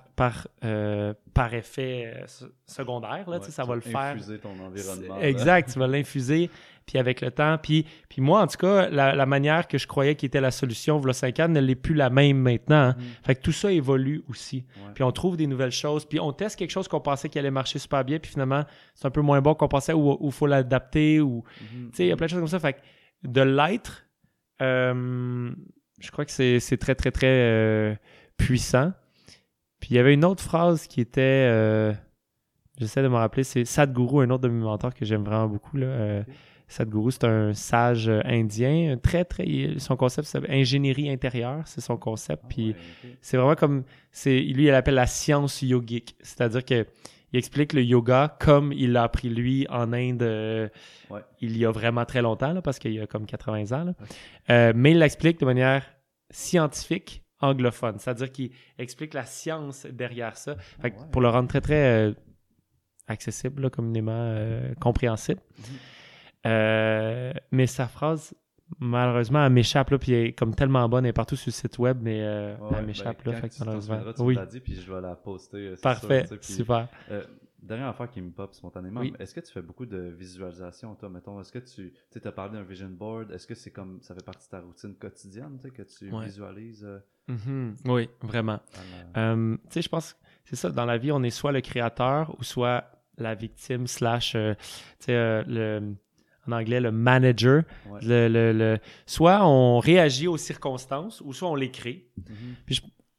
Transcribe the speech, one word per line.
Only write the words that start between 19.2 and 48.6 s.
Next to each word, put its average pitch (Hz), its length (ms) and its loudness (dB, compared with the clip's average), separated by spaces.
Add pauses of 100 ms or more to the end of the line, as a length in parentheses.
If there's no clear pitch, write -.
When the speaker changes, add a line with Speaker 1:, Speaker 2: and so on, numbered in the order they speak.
Speaker 1:
moins 143 180 4
bon 151 160 4
qu'on 151 140 2
pensait, 147 240 0
ou, 147 260 4
ou 147 100 -2
faut 143 160 -2
l'adapter, 143 760 2
ou, 123 240 0 (160)
Speaker 2:
Mhm. 117 300 -14
Speaker 1:
tu - 40 -20
sais, 180 80 0
il 180 60 4
y - 20 4
a 165 60 0
plein 165 80 -2
de 165 60 -2
choses 180 100 -2
comme 160 80 -2
ça. 175 100 0
Fait 151 140 0
que - 60 -10 (440)
de 131 160 0
l'être, 143 640 2 (580)
euh, 123 920 -2 (500)
je - 100 -18
crois 147 140 -6
que - 60 -16
c'est, 123 280 4
c'est - 180 -2
très, - 180 0
très, - 160 -2
très, - 160 2
euh, 110 680 4 (400)
puissant. 127 560 2 (880)
Puis - 120 -6
il 123 40 2
y 120 40 8
avait 131 140 8
une 143 120 6
autre 185 180 0
phrase 170 440 0
qui - 120 -6
était, 131 500 2
euh, 110 440 2 (840)
j'essaie 117 260 -2
de 135 40 4
me 123 80 4
rappeler, 117 300 2
c'est 123 180 0
Sadhguru, 131 600 2
un 120 60 0
autre 127 120 0
de 123 60 2
mes 117 160 0
mentors 110 280 -4
que - 120 -8
j'aime 107 180 0
vraiment 110 240 0
beaucoup, 104 300 -6
là, 131 100 -2
euh, 107 400 -2
Speaker 2:
Ok. 131 60 -18 (360)
Speaker 1:
Sadhguru, 110 420 -2
c'est - 140 -2
un 110 280 2
sage, 117 560 0
euh, 110 160 2
indien, 127 680 0
un 123 40 -4
très, 175 280 0
très, - 200 -8
il, 143 340 -2
son 135 160 -2
concept, 131 320 -2
c'est 139 220 -6
ingénierie 135 600 0
intérieure, 127 560 -4
c'est - 140 -12
son 117 160 -4
concept, - 480 -6
Speaker 2:
Ah - 40 -20
Speaker 1:
puis 113 220 -2
Speaker 2:
ouais, 101 40 -4 (280)
ok. 123 60 -16 (120)
Speaker 1:
c'est - 160 -2
vraiment 131 180 6
comme, 143 280 0 (280)
c'est, 131 280 2
lui, 131 260 0
il 147 60 8
l'appelle 135 240 4
la 123 100 6
science 143 560 0
yogique, 120 600 -2
c'est-à-dire 123 440 -2
que 117 220 2 (440)
il 123 60 0
explique 143 360 -2
le 135 100 4
yoga 123 560 4
comme 143 340 6